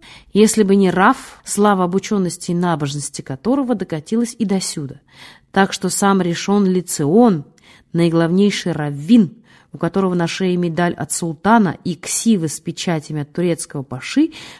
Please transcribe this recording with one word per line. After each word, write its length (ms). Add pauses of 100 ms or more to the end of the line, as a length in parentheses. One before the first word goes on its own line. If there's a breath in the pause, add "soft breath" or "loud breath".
(320 loud breath)
если 300
бы 140
не 140
Раф, 540
слава 400
об 100
учености 580
и 20
набожности 680
которого 540
докатилась 640
и 60
досюда. 560 (520 loud breath)
Так 200
что 180
сам 320
Ришон 420
Лицион, 800 (480 soft breath)
наиглавнейший 800
раввин, 680 (340 soft breath)
у 60
которого 360
на 140
шее 280
медаль 380
от 180
султана 720
и 120
ксивы 520
с 120
печатями 600
от 100
турецкого 500
паши, 480 (300 loud breath)